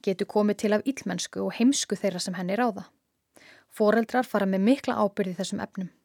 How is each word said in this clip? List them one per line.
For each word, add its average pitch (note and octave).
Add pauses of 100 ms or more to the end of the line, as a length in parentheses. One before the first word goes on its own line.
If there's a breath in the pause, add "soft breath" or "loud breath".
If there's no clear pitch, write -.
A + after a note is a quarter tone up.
getur G3
komið G#3
til G#3
af G#3+
illmennsku F#3+
og F#3+
heimsku B3
þeirra F#3
sem F#3+
henni F3+
ráða. G#3+ (840 loud breath)
Foreldrar A3+
fara G3+
með F#3+
mikla C4+
ábyrgð G3
í F3
þessum G3
efnum. F#3 (160)